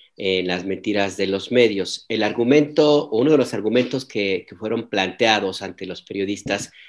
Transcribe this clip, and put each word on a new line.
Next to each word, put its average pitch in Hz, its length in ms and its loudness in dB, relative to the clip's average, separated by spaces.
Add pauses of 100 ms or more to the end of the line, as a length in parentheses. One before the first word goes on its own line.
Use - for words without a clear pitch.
(160)
en 92 300 -2
Las 90 180 -4
mentiras 98 540 -2
de 98 80 0
los 95 260 -4
medios. 107 560 2
El 113 140 -2
argumento, 147 880 4
o 110 100 0
uno 147 120 4
de 147 60 6
los 127 140 0
argumentos 123 540 0
que, 98 420 -4
que - 80 -18
fueron 113 320 -6
planteados 98 720 0
ante 95 240 -12
los 92 160 -10
periodistas 101 720 -6 (180)